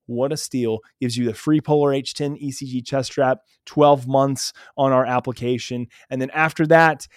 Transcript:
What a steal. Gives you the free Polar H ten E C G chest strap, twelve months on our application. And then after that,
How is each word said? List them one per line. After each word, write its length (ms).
What 240
a 60
steal. 420
Gives 180
you 80
the 100
free 260
Polar 320
H 220
ten 220
E 140
C 140
G 160
chest 300
strap, 300
twelve 420
months 460
on 160
our 140
application. 800
And 100
then 120
after 360
that, 500